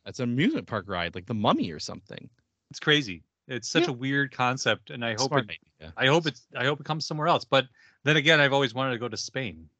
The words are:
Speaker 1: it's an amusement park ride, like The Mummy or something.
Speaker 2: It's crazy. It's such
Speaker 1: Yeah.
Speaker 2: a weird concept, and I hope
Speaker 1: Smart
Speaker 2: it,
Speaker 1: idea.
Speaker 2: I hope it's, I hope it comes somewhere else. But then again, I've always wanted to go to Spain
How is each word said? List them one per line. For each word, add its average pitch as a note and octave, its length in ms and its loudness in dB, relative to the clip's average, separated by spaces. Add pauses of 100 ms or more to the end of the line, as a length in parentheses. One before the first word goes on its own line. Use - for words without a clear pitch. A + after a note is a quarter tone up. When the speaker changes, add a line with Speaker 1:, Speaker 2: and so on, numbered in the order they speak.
Speaker 1:
it's G2 140 -12
an A#2+ 100 -2
amusement D3+ 360 0
park G2 220 -4
ride, F2 260 -4
like F#2 120 -10
The A#2 80 -4
Mummy A#2 360 0
or D2+ 80 -10
something. - 500 -14 (420)
Speaker 2:
It's - 100 -14
crazy. B2+ 420 0 (240)
It's A#2+ 220 -8
such D#3+ 160 2
Speaker 1:
Yeah. D#3+ 60 -2
Speaker 2:
a - 20 -2
weird C3+ 400 -2
concept, B2+ 580 -2
and A#2+ 140 -8
I A#2 80 -2
hope B2 160 0
Speaker 1:
Smart C3+ 220 2
Speaker 2:
it, D#2+ 80 -14 (240)
Speaker 1:
idea. D#2+ 160 -16
Speaker 2:
I B2+ 80 2
hope D#3+ 200 4
it's, - 200 -8 (100)
I A#2+ 80 -2
hope D3 160 0
it - 60 -16
comes D#3 180 -4
somewhere D#3 240 -2
else. D#3 160 4
But C3+ 220 4 (360)
then D3+ 140 4
again, D3+ 240 6
I've C#3 140 6
always C3+ 200 4
wanted C3 180 0
to A#2 60 -2
go A#2 100 -4
to A2 100 -10
Spain E2+ 500 -8 (120)